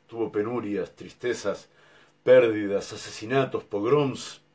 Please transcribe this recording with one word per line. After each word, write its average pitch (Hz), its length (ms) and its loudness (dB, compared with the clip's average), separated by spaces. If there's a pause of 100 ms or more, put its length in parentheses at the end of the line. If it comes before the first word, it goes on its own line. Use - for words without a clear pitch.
tuvo 113 240 -4
penurias, 104 640 -4
tristezas, 101 720 -6 (560)
pérdidas, 107 680 4
asesinatos, 117 720 -4
pogroms, 123 800 -2 (120)